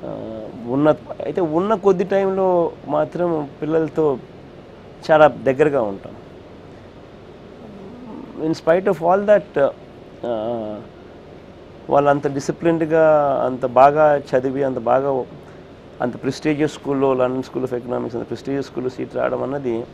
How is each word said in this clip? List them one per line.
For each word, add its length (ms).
ఆ, 440
ఉన్న, 280
అయితే 160
ఉన్న 320
కొద్ది 300
టైంలో 680
మాత్రం 640
పిల్లలతో 560
చాలా 160
దగ్గరగా 540
ఉంటాం. 300
In 80
spite 340
of 120
all 280
that, 460
ఆ, 560
వాళ్ళు 200
అంత 240
డిసిప్లిన్డ్‌గా, 1000
అంత 200
బాగా 520
చదివి, 460
అంత 160
బాగా, 460
అంత 200
prestigious 520
స్కూల్లో, 400
London 300
School 220
of 100
Economics 420
అంత 100
prestigious 400
స్కూల్లో 220
seat 260
రావడం 280
అన్నది 400